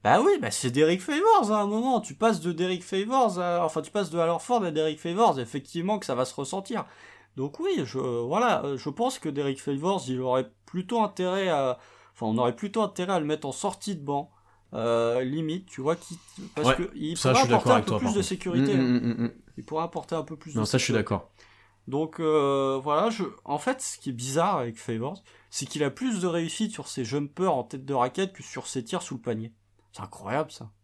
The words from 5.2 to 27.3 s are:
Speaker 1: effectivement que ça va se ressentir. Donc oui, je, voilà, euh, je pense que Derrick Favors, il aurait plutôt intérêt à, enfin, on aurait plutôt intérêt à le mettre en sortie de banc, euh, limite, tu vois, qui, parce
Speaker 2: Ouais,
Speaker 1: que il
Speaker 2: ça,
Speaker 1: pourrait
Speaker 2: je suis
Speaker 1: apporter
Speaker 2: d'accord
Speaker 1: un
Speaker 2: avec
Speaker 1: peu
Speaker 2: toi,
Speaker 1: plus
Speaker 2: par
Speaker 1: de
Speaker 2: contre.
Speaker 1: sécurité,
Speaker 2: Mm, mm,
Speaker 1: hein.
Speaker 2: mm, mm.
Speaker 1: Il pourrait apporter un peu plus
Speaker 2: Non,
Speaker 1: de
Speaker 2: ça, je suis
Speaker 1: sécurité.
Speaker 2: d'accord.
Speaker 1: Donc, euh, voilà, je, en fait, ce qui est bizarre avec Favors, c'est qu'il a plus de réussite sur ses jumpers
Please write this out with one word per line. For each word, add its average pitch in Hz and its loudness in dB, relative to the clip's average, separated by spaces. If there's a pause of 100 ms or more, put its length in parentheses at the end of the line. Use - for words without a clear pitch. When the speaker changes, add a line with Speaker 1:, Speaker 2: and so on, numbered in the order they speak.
Speaker 1:
effectivement 170 -4
que - -8
ça 135 -2
va 123 2
se - -6
ressentir. 190 -4 (520)
Donc 143 -6
oui, 339 0
je, 120 -6
voilà, 131 0
euh, 139 -4
je 147 -6
pense 233 -2
que 160 -6
Derrick 139 -2
Favors, 151 -2
il 127 -2
aurait 127 0 (160)
plutôt 180 -2
intérêt 190 0
à, 135 2 (360)
enfin, 113 -6
on 110 0
aurait 123 2
plutôt 208 -2
intérêt 196 -2
à 175 2
le 147 -2
mettre 151 -2
en 131 -4
sortie 202 -4
de 143 -12
banc, 143 -4 (420)
euh, 117 2
limite, 160 -4
tu - -14
vois, 151 2
qui, 170 -16 (360)
parce 123 2
Speaker 2:
Ouais, 135 4
Speaker 1:
que 180 -4
il 156 -6
Speaker 2:
ça, 131 2
Speaker 1:
pourrait - 6
Speaker 2:
je 127 6
suis 120 4
Speaker 1:
apporter 123 4
Speaker 2:
d'accord 127 8
Speaker 1:
un - 10
Speaker 2:
avec 110 4
Speaker 1:
peu - -4
Speaker 2:
toi, 107 2
Speaker 1:
plus 254 0
Speaker 2:
par 220 2
Speaker 1:
de 202 0
Speaker 2:
contre. 190 0
Speaker 1:
sécurité, 139 2
Speaker 2:
Mm, 131 4
mm, 123 4
Speaker 1:
hein. 117 2
Speaker 2:
mm, 117 0
mm. 117 -2 (240)
Speaker 1:
Il 113 -14
pourrait 156 -4
apporter 170 -6
un 160 -4
peu 160 -12
plus 143 -10
Speaker 2:
Non, 110 2
Speaker 1:
de 104 0
Speaker 2:
ça, 131 2
je - 4
suis 120 0
Speaker 1:
sécurité. 104 2
Speaker 2:
d'accord. - -6 (560)
Speaker 1:
Donc, 156 -4
euh, 139 4
voilà, 151 2
je, 220 -4 (220)
en 147 -4
fait, 262 -2
ce - -8
qui - -8
est - -6
bizarre 143 0
avec 117 -4
Favors, 123 -6 (280)
c'est - -8
qu'il 147 -2
a 139 2
plus 226 -2
de 185 0
réussite 170 -2
sur - -12
ses 127 -4
jumpers 147 0